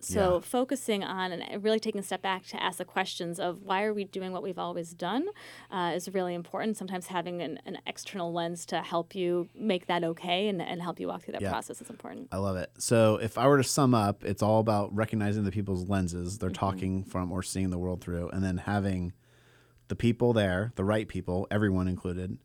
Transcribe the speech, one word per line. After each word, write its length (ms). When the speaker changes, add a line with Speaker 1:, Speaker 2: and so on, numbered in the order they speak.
Speaker 1:
So 340
Speaker 2:
Yeah. 60
Speaker 1:
focusing 640
on 280
and 300
really 180
taking 180
a 40
step 200
back 240
to 160
ask 160
the 60
questions 540
of 260
why 180
are 100
we 120
doing 280
what 100
we've 160
always 360
done, 320
uh, 240
is 200
really 180
important. 440
Sometimes 320
having 340
an, 240
an 200
external 460
lens 340
to 140
help 340
you 400
make 340
that 160
okay 440
and, 140
and 180
help 200
you 80
walk 160
through 80
that 100
Speaker 2:
Yeah. 80
Speaker 1:
process 320
is 80
important. 420
Speaker 2:
I 60
love 180
it. 220
So 380
if 200
I 100
were 120
to 60
sum 300
up, 300
it's 180
all 180
about 340
recognizing 500
the 80
people's 360
lenses 500
they're 120
Speaker 1:
Mm-hmm. 40
Speaker 2:
talking 500
from 260
or 120
seeing 280
the 80
world 220
through, 300
and 120
then 160
having 540
the 80
people 360
there, 440
the 80
right 240
people, 420
everyone 380
included, 560